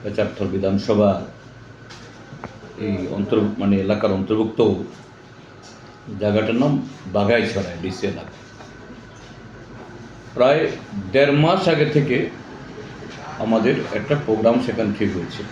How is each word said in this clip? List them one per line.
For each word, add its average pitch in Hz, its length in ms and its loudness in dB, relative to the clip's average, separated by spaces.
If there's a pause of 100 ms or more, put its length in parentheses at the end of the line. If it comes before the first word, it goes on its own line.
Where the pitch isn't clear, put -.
পেচারথল 104 440 -2
বিধানসভা 98 720 2 (1600)
এই 98 340 -2
অন্তর-, 104 480 0
মানে 101 160 4
এলাকার 101 360 2
অন্তর্ভুক্ত 107 640 2 (1500)
জায়গাটার 110 360 2
নাম 139 340 2 (240)
বাঘাইছড়া, 101 580 2 (100)
ডিসি 92 260 -4
এলাকা। 80 240 -6 (2000)
প্রায় 139 380 4 (400)
দেড় 143 200 6
মাস 160 360 4
আগে 151 180 4
থেকে 131 440 2 (1080)
আমাদের 113 360 2 (180)
একটা 110 220 -2 (100)
প্রোগ্রাম 113 400 4
সেখানে 104 340 0
ঠিক 98 160 0
হয়েছে। 82 360 -8